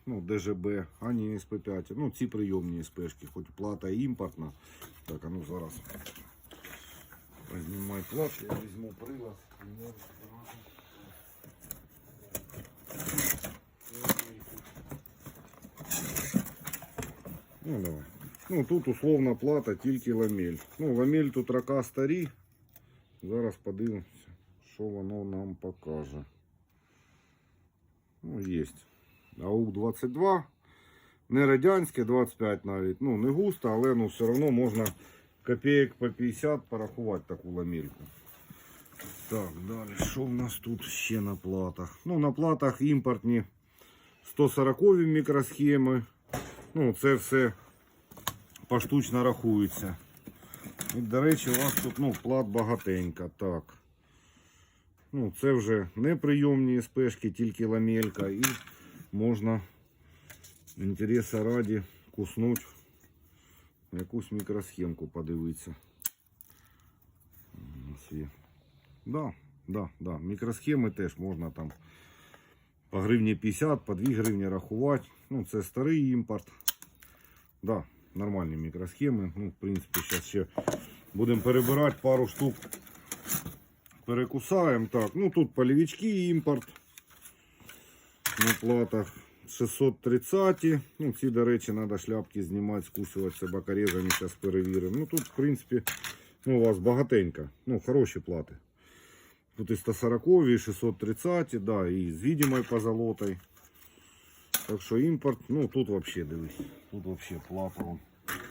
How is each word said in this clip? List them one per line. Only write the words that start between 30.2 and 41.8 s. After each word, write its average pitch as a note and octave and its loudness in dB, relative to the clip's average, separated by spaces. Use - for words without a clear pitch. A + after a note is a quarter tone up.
Не C#3 6
радянське, C#3 6
двадцять A#2+ 2
п'ять G#2 0
навіть. F#2+ -2
Ну, B2+ 2
не A#2 2
густо, F#3 0
але, A#2+ 4
ну, A2+ 2
все A2+ 0
одно C3+ 4
можна A#2 2
копійок C3+ 4
по B2 -4
п'ятдесят B2 -2
порахувати G#2+ -4
таку F2 -10
ламельку. E2+ -6
Так, G2+ -4
далі. G#2+ -4
Що C3 -4
в B2+ -2
нас A#2+ -4
тут A#2 -6
ще - -4
на G2+ -2
платах? F#2 -6